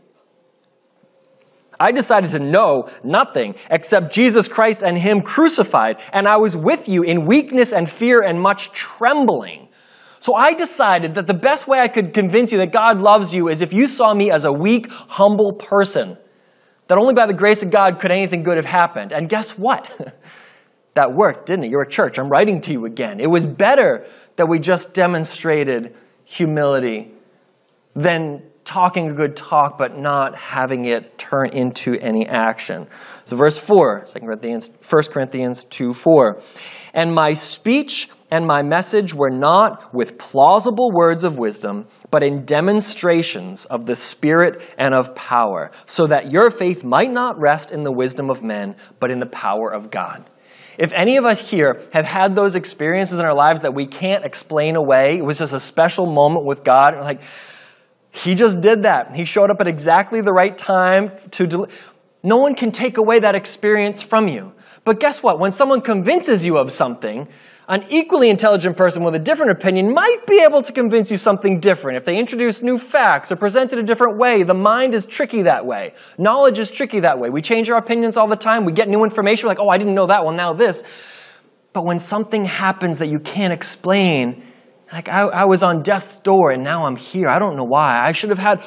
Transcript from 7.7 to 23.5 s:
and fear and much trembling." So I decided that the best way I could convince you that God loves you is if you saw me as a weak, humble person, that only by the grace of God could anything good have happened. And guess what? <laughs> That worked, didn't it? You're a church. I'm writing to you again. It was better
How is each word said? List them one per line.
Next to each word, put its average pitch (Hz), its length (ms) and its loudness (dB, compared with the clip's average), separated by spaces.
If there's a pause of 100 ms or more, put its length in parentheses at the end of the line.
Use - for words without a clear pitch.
and 170 180 0
fear 240 320 2
and 175 200 -2
much 196 320 0
trembling." 196 960 -2 (500)
So - 160 -2
I 285 180 4
decided 190 600 0
that 190 120 -4
the 202 60 0
best 269 320 0
way 269 140 2
I 247 80 2
could 214 260 -2
convince 214 380 2
you 220 60 0
that 185 160 0
God 226 260 4
loves 202 340 4
you 180 140 0
is 156 140 -2
if 165 100 -2
you 233 160 2
saw 240 260 2
me 202 180 2
as 151 120 2
a 151 80 2
weak, 214 400 0
humble 202 640 0
person, 190 640 -2 (720)
that 180 100 4
only 247 160 4
by 226 140 4
the 202 60 -2
grace 208 280 2
of 190 80 -6
God 190 300 2
could 185 120 0
anything 180 300 -2
good 175 140 0
have 156 100 -2
happened. 165 460 -2
And 156 180 -6
guess 214 220 -4
what? 226 340 -4 (140)
<laughs> - 160 -16 (800)
That 131 180 2
worked, 170 320 0
didn't 170 200 -4
it? 110 40 -8
You're 139 140 -2
a 135 40 -6
church. 151 300 -2
I'm 135 120 -6
writing 175 320 2
to - 100 -10
you 120 140 -6
again. 113 340 -10
It 143 100 -2
was 170 160 2
better 196 640 0 (300)